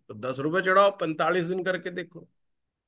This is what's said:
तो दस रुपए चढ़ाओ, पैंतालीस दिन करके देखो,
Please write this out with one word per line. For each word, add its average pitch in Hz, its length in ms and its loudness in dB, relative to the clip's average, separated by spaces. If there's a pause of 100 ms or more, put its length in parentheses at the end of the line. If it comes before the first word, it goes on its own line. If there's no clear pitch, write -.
तो 107 60 -14
दस 123 260 -8
रुपए 160 220 0
चढ़ाओ, 196 360 4
पैंतालीस 165 480 0
दिन 185 180 -4
करके 185 260 -4
देखो, 175 300 -12 (680)